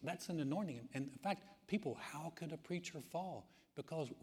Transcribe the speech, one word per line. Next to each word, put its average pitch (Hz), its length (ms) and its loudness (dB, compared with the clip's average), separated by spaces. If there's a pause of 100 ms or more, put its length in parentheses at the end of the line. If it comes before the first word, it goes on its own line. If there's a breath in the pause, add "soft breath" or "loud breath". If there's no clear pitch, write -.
that's 170 280 -2
an 170 100 4
anointing. 143 560 2
And 139 180 0
in - 60 -10
fact, 196 240 2 (240 loud breath)
people, 196 340 2
"How 160 340 -4
could 160 160 -2
a 160 60 -2
preacher 170 420 -2 (120)
fall?" 170 360 0 (280 loud breath)
Because 147 320 0 (160)